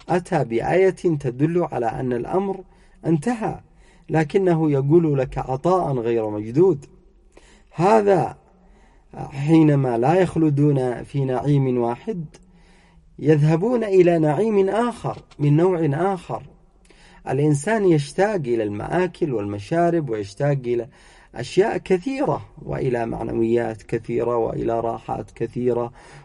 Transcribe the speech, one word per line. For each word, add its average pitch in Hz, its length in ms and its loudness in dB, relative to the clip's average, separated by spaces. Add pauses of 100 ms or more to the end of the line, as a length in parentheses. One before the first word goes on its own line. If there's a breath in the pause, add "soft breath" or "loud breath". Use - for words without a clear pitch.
أتى 170 360 0
بآية 135 460 2
تدل 156 800 -2
على 120 140 -2
أن 127 260 -4
الأمر 190 480 -2 (460 soft breath)
انتهى، 190 540 -2 (500 soft breath)
لكنه 160 600 2
يقول 143 480 4
لك: 131 200 -4
"عطاء 139 560 -2
غير 113 360 -2
مجدود". 131 540 0 (920 soft breath)
هذا 196 640 2 (800 soft breath)
حينما 143 840 2
لا 139 160 2
يخلدون 147 880 2
في 135 220 -6
نعيم 131 540 0
واحد، 120 460 -4 (920 soft breath)
يذهبون 160 640 2
إلى 180 340 4
نعيم 190 500 2
آخر 214 500 -4 (200)
من 147 180 4
نوع 170 320 2 (260)
آخر. 131 280 -10 (840 soft breath)
الإنسان 151 560 0
يشتاق 180 500 2
إلى 120 280 -2
المآكل 151 680 -2
والمشارب، 127 800 -2
ويشتاق 135 540 -2
إلى 117 240 -2 (460 soft breath)
أشياء 190 440 0
كثيرة، 185 680 -2 (160)
وإلى 131 440 -4
معنويات 113 760 -2
كثيرة، 120 540 -4
وإلى 117 440 -2
راحات 117 500 -6
كثيرة، 120 640 -4 (320 loud breath)